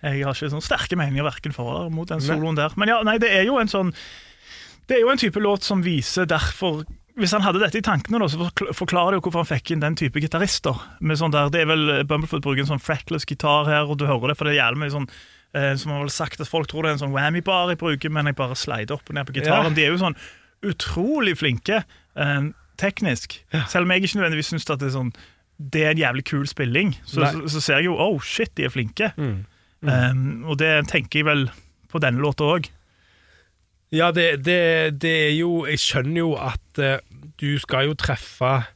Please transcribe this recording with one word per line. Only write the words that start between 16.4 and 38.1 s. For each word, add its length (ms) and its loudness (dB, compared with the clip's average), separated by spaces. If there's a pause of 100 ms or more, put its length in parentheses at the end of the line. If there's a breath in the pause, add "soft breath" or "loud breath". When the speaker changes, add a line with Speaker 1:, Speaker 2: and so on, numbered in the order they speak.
Speaker 1:
at 80 -8
folk 220 -2
tror 160 -2
det 80 2
er 20 -4
en 80 -4
sånn 120 -2
whammy 280 0
bar 300 2
jeg 80 -10
bruker, 320 -2
men 160 0
jeg 80 -4
bare 180 -2
slider 400 -4
opp 140 -14
og 80 -6
ned 100 -6
på 80 -8
gitaren. 360 4
Speaker 2:
Ja. 40 2
Speaker 1:
De 80 6
er 80 4
jo 80 2
sånn 160 0 (460 loud breath)
utrolig 760 0
flinke, 440 0 (340 soft breath)
eh, 240 0 (380)
teknisk. 640 -4 (120)
Speaker 2:
Ja. 140 -2
Speaker 1:
Selv 180 0
om 80 2
jeg 140 2
ikke 160 -2
nødvendigvis 320 -2
synes 160 -4
at 100 -2
det 120 -2
er 40 -4
sånn, 160 -2 (460 loud breath)
det 260 -2
er 60 4
en 100 2
jævlig 240 0
kul 220 -2
spilling, 480 0 (100)
så, 220 0
Speaker 2:
Nei. 80 2
Speaker 1:
så, 160 -6
så 100 -4
ser 220 2
jeg 80 0
jo, 80 -2
"Oh, 240 2
shit, 320 -4
de 100 -4
er 80 0
flinke." 460 -4
Speaker 2:
Mm. 220 -2 (420 soft breath)
Mm. 80 0
Speaker 1:
Ehm, 560 2
og 120 -2
det 120 4 (200)
tenker 300 0
jeg 60 2
vel 180 4 (460 loud breath)
på 120 -2
denne 160 2
låta 280 0
også. 240 0 (1200 soft breath)
Speaker 2:
Ja, 200 4
det, 320 2
det, 560 2
det 140 2 (160)
er 80 2
jo, 260 0
jeg 140 -2
skjønner 400 0
jo 160 2
at, 440 -6
eh, 200 2 (400)
du 200 -2
skal 300 0
jo 60 -2
treffe 800 -2